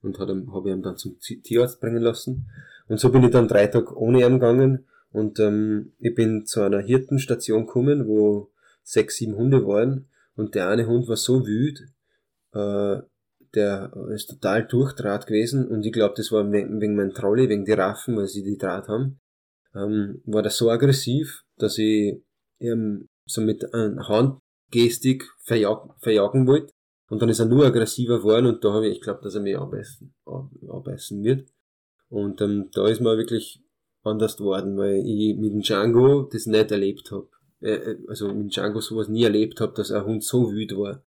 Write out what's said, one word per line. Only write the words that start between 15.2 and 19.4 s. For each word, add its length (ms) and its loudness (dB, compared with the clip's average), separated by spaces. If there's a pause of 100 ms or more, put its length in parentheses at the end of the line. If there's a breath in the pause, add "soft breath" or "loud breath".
gewesen 400 0
und 200 -4
ich 60 -4
glaub, 220 2
das 160 -8
war 220 2
we-, 160 0 (100)
wegen 160 0
meinem 200 -2
Trolley, 340 2
wegen 160 0
die 80 2
Raffen, 460 0
weil 80 -2
sie 160 -8
die 160 -6
Draht 300 -6
haben, 300 -4 (560)